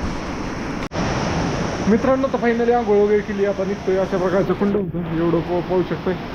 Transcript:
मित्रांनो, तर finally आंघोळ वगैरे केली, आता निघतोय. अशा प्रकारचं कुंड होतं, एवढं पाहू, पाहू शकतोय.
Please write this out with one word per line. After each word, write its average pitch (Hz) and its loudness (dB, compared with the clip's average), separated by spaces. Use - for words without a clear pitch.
मित्रांनो, 262 4
तर 254 -2
finally 233 2
आंघोळ 214 2
वगैरे 208 4
केली, 202 -2
आता 190 0
निघतोय. 190 -2
अशा 190 0
प्रकारचं 180 2
कुंड 202 2
होतं, 170 -2
एवढं 170 2
पाहू, 170 0
पाहू 180 2
शकतोय. 175 -2